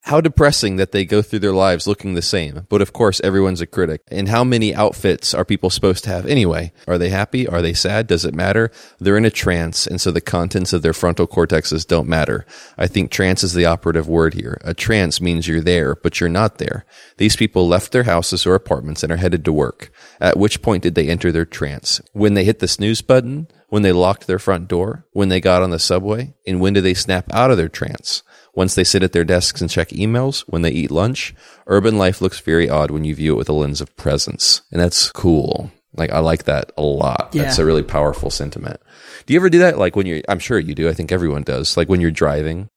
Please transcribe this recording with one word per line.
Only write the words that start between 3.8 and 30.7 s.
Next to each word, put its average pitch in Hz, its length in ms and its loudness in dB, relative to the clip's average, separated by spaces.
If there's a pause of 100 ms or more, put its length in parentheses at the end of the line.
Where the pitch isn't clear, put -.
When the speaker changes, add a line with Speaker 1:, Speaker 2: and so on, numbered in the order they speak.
Speaker 1:
And 98 160 -4
how 113 160 2
many 113 320 0
outfits - 580 0
are 92 120 0
people 95 240 0
supposed 95 340 0
to - 60 -8
have 90 160 -4
anyway? 85 480 0 (160)
Are 87 80 2
they 87 100 0
happy? 104 400 -2
Are 87 140 -2
they 85 100 0
sad? 104 360 0
Does 85 180 0
it 71 100 -4
matter? 101 340 0 (300)
They're 98 160 2
in 110 80 4
a 113 60 6
trance, 85 580 -2
and 92 140 -6
so 92 100 0
the 80 80 0
contents 90 540 -2
of 85 80 0
their 80 100 2
frontal 87 340 0
cortexes 80 640 0
don't 78 220 0
matter. 78 360 -2 (320)
I 92 100 0
think 95 240 -2
trance 92 340 0
is 87 80 -4
the 87 120 2
operative 82 440 0
word 82 240 2
here. - 320 -8
A 85 80 -6
trance 101 480 0
means 85 260 0
you're 82 140 0
there, 78 340 2
but - 240 -4
you're 87 80 0
not 101 300 0
there. - 260 -6 (320)
These 104 220 0
people 92 280 2
left 87 280 0
their 127 100 2
houses 90 420 0
or 92 100 4
apartments 76 480 -4
and 78 100 -4
are - 100 -2
headed 85 220 0
to 80 80 0
work. 73 360 -2 (300)
At 87 160 4
which 104 260 0
point 95 220 0
did 87 120 0
they 78 120 2
enter 85 240 0
their 82 140 0
trance? - 560 -6 (100)
When 104 220 2
they 98 100 2
hit 107 160 2
the 92 80 -2
snooze 107 340 -2
button? 127 460 0 (220)
When 107 120 2
they 95 100 4
locked 90 360 2
their 92 100 0
front 92 300 -2
door? 92 360 -4 (100)
When 98 160 0
they 92 120 2
got 92 220 4
on 92 80 0
the 85 80 -2
subway? 107 560 -2 (100)
And 90 160 -2
when 98 120 2
do 101 80 4
they 92 120 2
snap 92 400 -2
out 123 160 2
of 120 80 4
their 82 120 0
trance? - 520 -8 (320)
Once 92 220 0
they 95 80 2
sit 90 180 2
at 92 120 0
their 85 100 2
desks 90 380 0
and 85 100 -2
check - 180 -2
emails, 120 580 -2
when 85 140 -2
they 82 80 2
eat 73 220 -2